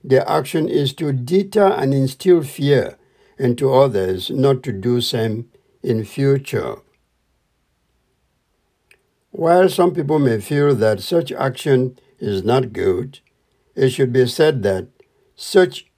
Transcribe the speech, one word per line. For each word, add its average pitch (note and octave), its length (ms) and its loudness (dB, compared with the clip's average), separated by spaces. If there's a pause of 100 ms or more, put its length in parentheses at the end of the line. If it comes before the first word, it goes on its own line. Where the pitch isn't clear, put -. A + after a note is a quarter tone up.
the C3+ 240 2
action D#3 400 -2
is C#3+ 260 -2
to D3+ 180 -4
deter F#3+ 560 0
and C#3 260 0
instill D3+ 480 2
fear C#3 560 -2 (400)
into C3 340 0
others G2 580 2
not C3+ 340 0
to A2+ 80 -6
do A#2+ 280 -2
same A2+ 480 -4 (320)
in A2 220 -2
future. C#3 760 -2 (2500)
While F3 380 2
some F3 260 2
people D3+ 240 0
may A#2 220 2
feel C#3+ 340 0
that G#2+ 280 0
such E3 280 -2
action C3 680 -2 (180)
is G2 240 -4
not A2 300 0
good, - 480 -4 (560)
it C3 140 2
should B2+ 220 -2
be B2+ 140 4
said D3 380 0
that F#2+ 240 -2 (480)
such - 600 0